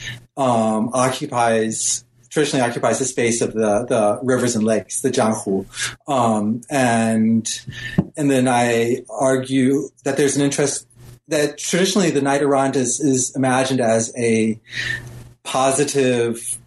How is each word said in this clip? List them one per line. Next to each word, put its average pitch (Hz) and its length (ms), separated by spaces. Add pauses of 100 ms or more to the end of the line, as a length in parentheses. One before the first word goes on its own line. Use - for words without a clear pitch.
(380)
um, 113 560
occupies, 117 1120 (240)
traditionally 143 340
occupies 120 360
the 131 60
space 117 360
of 98 120
the, 110 320
the 107 360
rivers 123 340
and 107 80
lakes, 110 380
the 135 80
Jianghu. 110 560 (420)
Um, 117 640
and, 113 800 (640)
and 143 160
then 127 160
I 120 640
argue 131 800 (140)
that 143 120
there's 135 220
an 143 60
interest 143 440 (400)
that 147 300
traditionally 185 540
the 135 100
knight 139 200
errant 139 340
is, 123 260
is 131 340
imagined 131 460
as 113 340
a 113 440 (840)
positive 131 1200